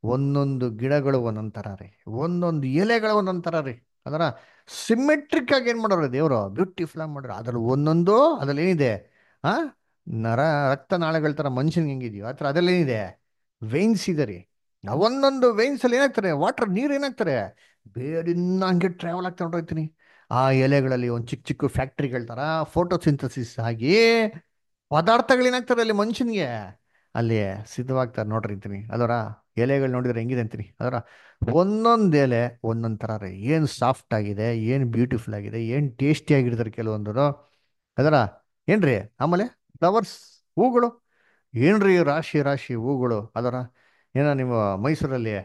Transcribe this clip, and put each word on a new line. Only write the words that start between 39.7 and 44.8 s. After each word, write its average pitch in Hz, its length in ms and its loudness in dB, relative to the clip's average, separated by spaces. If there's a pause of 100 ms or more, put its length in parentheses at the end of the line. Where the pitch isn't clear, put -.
ಹೂಗಳು 240 500 2 (480)
ಏನ್ರಿ? 185 480 4
ರಾಶಿ 151 400 0
ರಾಶಿ 139 320 -2
ಹೂಗಳು. 120 640 -2
ಅದರ 120 180 -2 (600)
ಏನೋ 143 180 2
ನೀವು 117 420 0
ಮೈಸೂರಲ್ಲಿ 127 560 -2 (120)